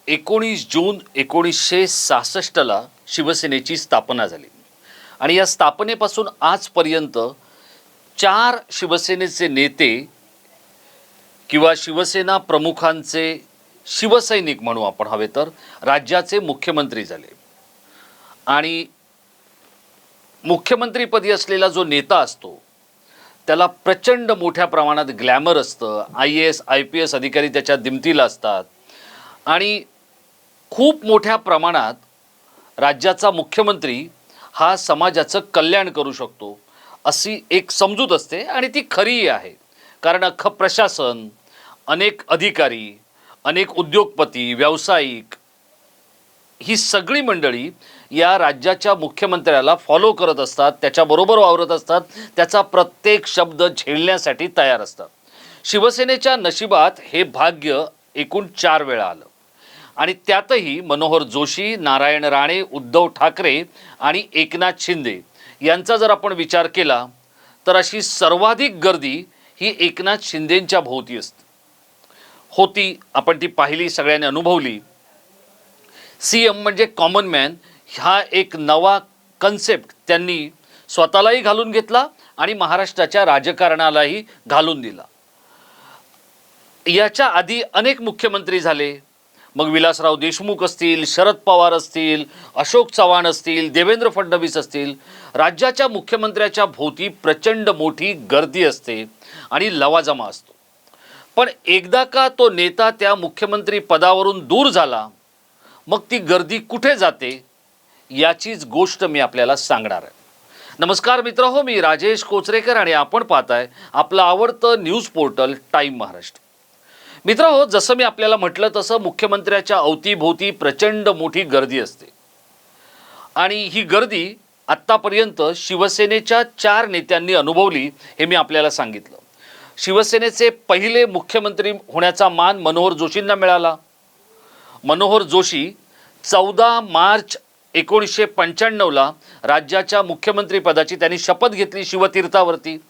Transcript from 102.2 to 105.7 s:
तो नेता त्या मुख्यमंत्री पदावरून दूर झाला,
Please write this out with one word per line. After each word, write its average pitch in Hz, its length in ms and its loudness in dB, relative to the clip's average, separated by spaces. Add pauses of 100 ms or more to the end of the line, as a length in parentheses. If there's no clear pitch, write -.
तो 254 220 4
नेता 180 400 2
त्या 208 240 0
मुख्यमंत्री 202 640 -4
पदावरून 190 680 2
दूर 254 220 2
झाला, 135 400 0 (800)